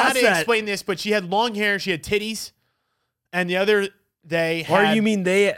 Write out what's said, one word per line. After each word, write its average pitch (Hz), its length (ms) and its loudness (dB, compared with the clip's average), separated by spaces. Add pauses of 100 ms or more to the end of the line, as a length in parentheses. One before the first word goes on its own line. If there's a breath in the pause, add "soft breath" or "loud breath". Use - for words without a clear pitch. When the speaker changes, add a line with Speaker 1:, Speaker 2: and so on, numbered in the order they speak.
Speaker 1:
how 247 80 4
Speaker 2:
asked 269 80 0
Speaker 1:
to 247 60 2
Speaker 2:
that. 208 160 4
Speaker 1:
explain 220 260 0
this, 202 180 -6
but 185 180 -4
she 208 100 -4
had 202 200 -2
long 220 240 0
hair, 202 240 -2
she 185 120 -6
had 160 120 -4
titties, 208 500 -6 (800)
and 175 180 -2
the 180 60 -2
other 202 320 2 (360)
they 165 360 -2 (100)
Speaker 2:
Or 190 140 4
Speaker 1:
had 208 120 2
Speaker 2:
you 220 60 2
mean 208 220 2
they, 190 340 2